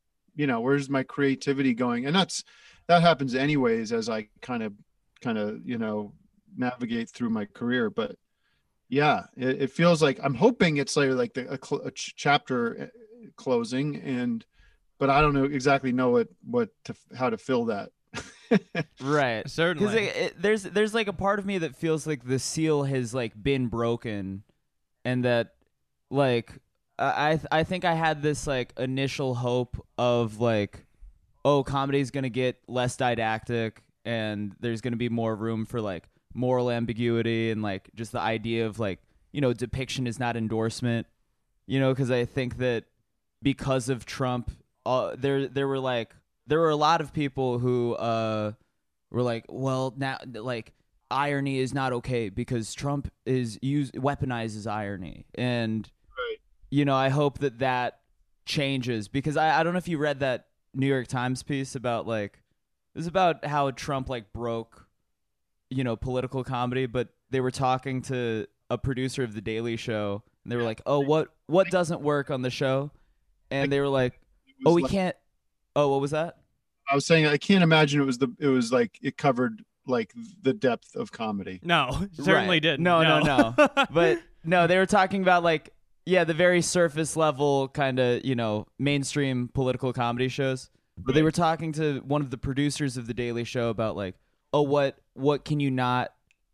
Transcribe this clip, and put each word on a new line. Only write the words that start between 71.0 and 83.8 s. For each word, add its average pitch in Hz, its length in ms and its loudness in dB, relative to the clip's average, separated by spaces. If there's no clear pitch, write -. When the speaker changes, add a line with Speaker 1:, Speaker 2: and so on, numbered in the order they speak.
Speaker 2:
what, 147 340 0
what 185 240 4
doesn't 175 300 0
work 143 300 -2
on 135 120 -4
the 127 80 -2
show?" 135 400 -2
And 139 140 0
Speaker 1:
Like, 139 60 0
Speaker 2:
they 139 100 2
were 139 80 2
like, 131 320 0
Speaker 1:
it - 80 -20
was 165 80 8
Speaker 2:
"Oh, - 20 6
we 175 80 6
Speaker 1:
like - 100 -2
Speaker 2:
can't." 185 240 0
Oh, 147 120 4
what 139 120 2
was 139 100 -2
that? 156 280 -4
Speaker 1:
I 139 40 2
was 143 120 2
saying, 160 200 6
I 147 100 4
can't 190 260 4
imagine 156 380 6
it 139 40 4
was 131 140 2
the, 127 220 0
it 151 80 0
was, 123 240 2
like, 127 300 2
it 143 160 -4
covered, 208 440 0
like, - 260 -2
the 131 120 2
depth 117 420 -2
of - 160 -8
comedy. 98 500 -8
Speaker 3:
No, 156 460 0
<laughs> 190 60 -16
certainly - 420 4
Speaker 2:
Right. 156 60 2
Speaker 3:
didn't. 156 200 0
Speaker 2:
No, 170 200 6
no, 156 180 6
Speaker 3:
No. 143 380 4
Speaker 2:
no. 294 100 8